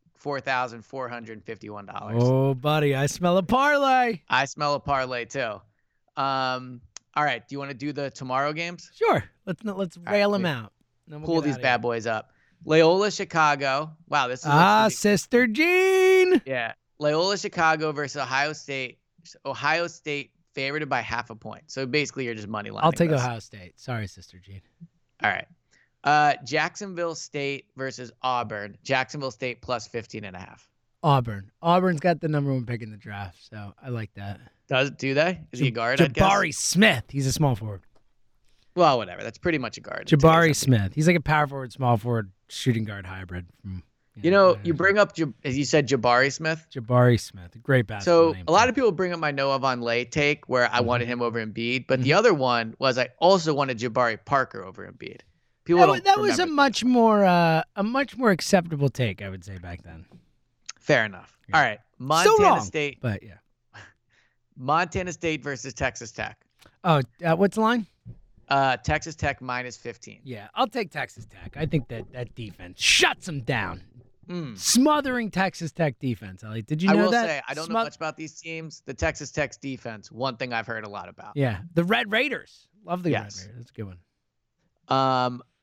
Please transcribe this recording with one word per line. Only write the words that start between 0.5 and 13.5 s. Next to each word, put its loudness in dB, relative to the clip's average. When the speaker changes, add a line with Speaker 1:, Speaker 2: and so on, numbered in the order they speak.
Speaker 1:
four -10
hundred -12
fifty-one -14
dollars. -8
Speaker 2:
Oh, 2
buddy, 0
I 0
smell 0
a 2
parlay. 2
Speaker 1:
I 2
smell -2
a -4
parlay, -4
too. -6
Um, -4
all 0
right, -2
do -14
you -8
wanna -10
do -6
the -6
tomorrow -2
games? -10
Speaker 2:
Sure. 2
Let's -8
not, -6
let's -6
Speaker 1:
All -20
right, -4
Speaker 2:
rail 2
'em 0
Speaker 1:
we, 0
Speaker 2:
out. -6
Then -16
we'll -10
Speaker 1:
pull 2
Speaker 2:
get -2
Speaker 1:
these 2
Speaker 2:
outta -6
Speaker 1:
bad 4
Speaker 2:
here. 2
Speaker 1:
boys -4
up. -4
Loyola 6
Chicago. 0